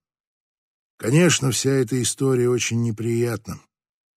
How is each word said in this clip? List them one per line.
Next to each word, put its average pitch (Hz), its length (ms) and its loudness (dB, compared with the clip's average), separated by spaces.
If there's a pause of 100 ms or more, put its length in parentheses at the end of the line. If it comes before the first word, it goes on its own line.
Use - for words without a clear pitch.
(960)
«Конечно, 139 520 2
вся 131 220 0
эта 131 280 0
история 123 500 0
очень 117 340 -2
неприятна, 117 760 -4 (580)